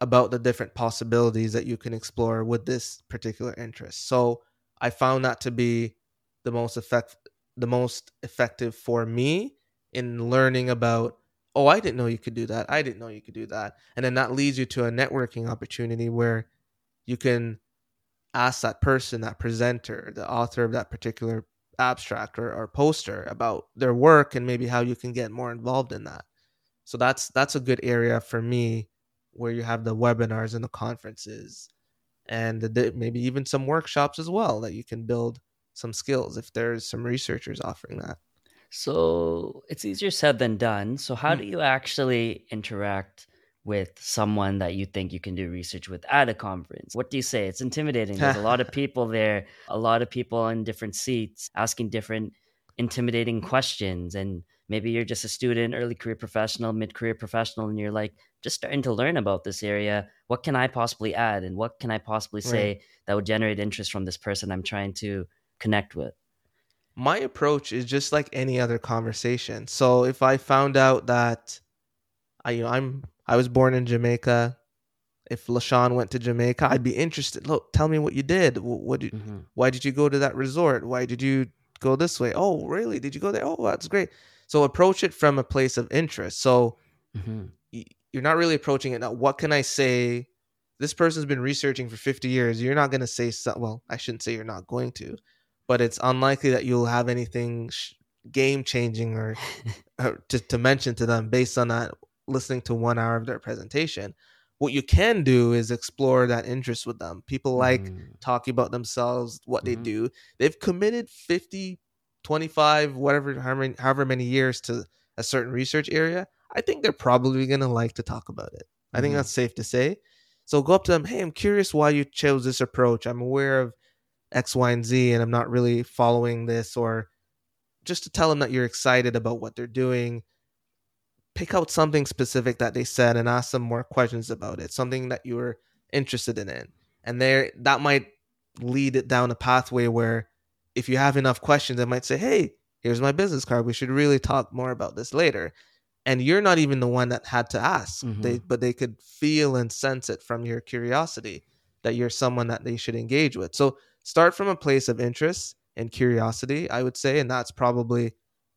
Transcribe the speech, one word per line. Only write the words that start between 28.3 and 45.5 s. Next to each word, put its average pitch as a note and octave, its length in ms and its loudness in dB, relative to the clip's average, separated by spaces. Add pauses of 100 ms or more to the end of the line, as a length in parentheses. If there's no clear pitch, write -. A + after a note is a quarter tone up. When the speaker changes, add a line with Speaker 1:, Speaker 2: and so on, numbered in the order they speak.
Speaker 1:
me A#2 460 -2 (480)
where A#2 140 -6
you A#2 140 -4
have A2+ 200 -4
the A2+ 120 -2
webinars A2+ 580 0
and A2+ 80 -6
the B2 60 -6
conferences G#2+ 1000 -12 (580)
and A2+ 340 -4
the, A2 80 -2
the, A2+ 260 2
maybe A#2 300 -4
even C3 220 -2
some C3+ 200 -2
workshops D3 540 0
as D#3+ 100 -8
well F3+ 300 0
that A2 140 -8
you A#2 100 -12
can A#2 200 -10
build A#2 360 -2 (320)
some A#2 200 -10
skills B2+ 440 -4
if - 160 -14
there's A#2 340 -4
some A#2 160 -8
researchers - 580 -6
offering - 380 -10
that. - 200 -12 (520)
Speaker 2:
So E2 1000 0
it's - 160 -10
easier G3 260 -4
said C#3+ 280 2
than A2+ 180 0
done. A2 420 -2
So - 160 -8
how D3+ 200 0
Speaker 1:
Hmm. B2 80 -4
Speaker 2:
do G2+ 40 -10
you E3 140 -6
actually C3 880 0
interact G2+ 760 -6 (380)
with G2+ 340 -2
someone G#2 600 0
that F2+ 160 -2
you F#2+ 100 -4
think F#2 280 -6
you F2+ 80 -10
can F#2 140 -10
do F2+ 160 -6